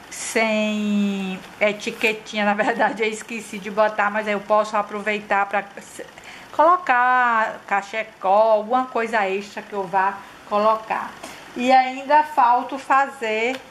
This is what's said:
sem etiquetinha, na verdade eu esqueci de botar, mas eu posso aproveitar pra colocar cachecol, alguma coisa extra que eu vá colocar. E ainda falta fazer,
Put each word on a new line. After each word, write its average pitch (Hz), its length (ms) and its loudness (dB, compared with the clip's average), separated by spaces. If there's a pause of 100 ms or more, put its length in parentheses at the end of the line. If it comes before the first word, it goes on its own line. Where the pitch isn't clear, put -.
(120)
sem 208 1300 -2 (200)
etiquetinha, 214 840 -2
na 208 80 2
verdade 214 480 0
eu 220 80 0
esqueci 220 480 -10
de 202 140 -10
botar, 208 400 2
mas 214 160 -4
eu 208 120 -2
posso 208 380 0
aproveitar 208 720 -2
pra 202 160 -2 (880)
colocar 254 1120 4
cachecol, 208 840 2
alguma 220 340 2
coisa 226 420 -2
extra 202 360 -6
que - 100 -16
eu 196 140 -4
vá 196 320 0 (280)
colocar. 220 600 0 (460)
E 247 160 0
ainda 262 500 4
falta 254 560 2
fazer, 254 840 0 (120)